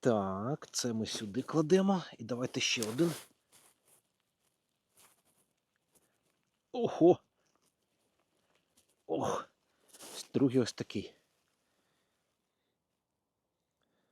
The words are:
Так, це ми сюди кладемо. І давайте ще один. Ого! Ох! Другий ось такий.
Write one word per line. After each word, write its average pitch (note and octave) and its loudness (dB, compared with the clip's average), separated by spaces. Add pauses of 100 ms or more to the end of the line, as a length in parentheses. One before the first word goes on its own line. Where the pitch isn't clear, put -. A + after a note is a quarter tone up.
Так, G#2 0
це A#2+ -4
ми A2 -2
сюди G#2+ -8
кладемо. F3+ 2 (140)
І - -12
давайте B2 -6
ще A#2 -2
один. D#3 2 (3500)
Ого! F3+ 4 (1900)
Ох! - -4 (840)
Другий C3 4
ось A#2 0
такий. - -10 (3000)